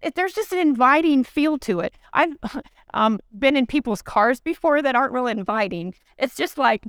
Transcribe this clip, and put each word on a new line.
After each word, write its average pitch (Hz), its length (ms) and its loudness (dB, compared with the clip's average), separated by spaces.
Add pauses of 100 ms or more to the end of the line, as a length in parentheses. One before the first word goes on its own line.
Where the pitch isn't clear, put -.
it, 285 120 -6
there's 359 200 -2
just 427 180 -6
an 359 60 0
inviting 285 680 4
feel 302 360 0
to 175 200 -2
it. - 140 -6 (180)
I've, 311 300 0
<laughs> 226 180 -8 (320)
um, 220 260 2 (200)
been 277 180 4
in 254 100 2
people's - 360 -2
cars 233 380 0
before 311 420 0
that 269 120 0
aren't 262 200 0
really 247 180 -2
inviting. 190 640 -4 (240)
It's 262 180 -4
just - 220 -6
like, 233 300 0